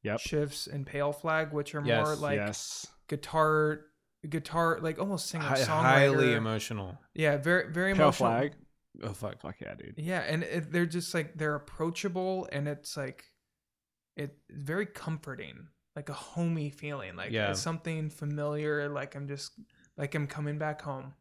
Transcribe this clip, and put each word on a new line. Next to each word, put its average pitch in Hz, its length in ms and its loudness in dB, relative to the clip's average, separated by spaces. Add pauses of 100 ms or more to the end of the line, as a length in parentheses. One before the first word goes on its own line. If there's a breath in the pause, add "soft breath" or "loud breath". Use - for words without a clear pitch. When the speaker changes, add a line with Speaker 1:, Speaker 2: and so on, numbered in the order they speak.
Speaker 1:
Yep. 117 180 -2
Speaker 2:
Shifts, 147 460 -2
and 139 200 -6
Pale 143 260 -2
Flag, 156 400 0
which 147 220 -4
are 151 60 -2
more 143 80 0
Speaker 3:
Yes. 143 320 4
Speaker 2:
like 143 180 0
Speaker 1:
Yes. - 480 -6 (220)
Speaker 2:
guitar, 151 800 2 (420)
guitar, 165 520 0
like, 160 180 -2
almost 196 340 -2
Speaker 3:
Hi-, 147 240 0
Speaker 2:
singer-songwriter. 151 260 4
Speaker 3:
highly 131 500 8
emotional. 110 680 -2 (160)
Speaker 2:
Yeah, 147 220 4
very, 165 360 2
very 185 200 2
Speaker 1:
Pale 190 140 6
Speaker 2:
emotional. 131 240 6
Speaker 1:
Flag. 131 220 2 (500)
Speaker 3:
Oh, 110 100 -4
fuck. - 280 -8
Speaker 1:
Fuck - 200 -10
yeah, - 140 -8
dude. - 240 -14
Speaker 2:
Yeah, 170 220 -2
and 160 240 0
it, 156 280 -4
they're 175 140 4
just, 170 260 -4
like, 165 240 -2
they're 151 180 0
approachable, 185 960 -2
and 143 160 -2
it's, 147 300 -6
like, 135 280 -8 (920)
it, 143 220 -10 (120)
very 160 360 -2
comforting, 147 840 -8 (280)
like, 147 120 -10
a 147 60 -8
homey 165 560 -2
feeling, 135 460 -10
like, 98 160 -6
Speaker 3:
Yeah. 107 180 2
Speaker 2:
it's 98 100 0
something 160 500 -4
familiar, 147 760 -2
like, 143 280 -6
I'm 139 120 -8
just, 139 240 -8 (440 soft breath)
like, 143 180 -4
I'm 147 140 0
coming 147 280 -4
back 151 260 -4
home. 135 380 -8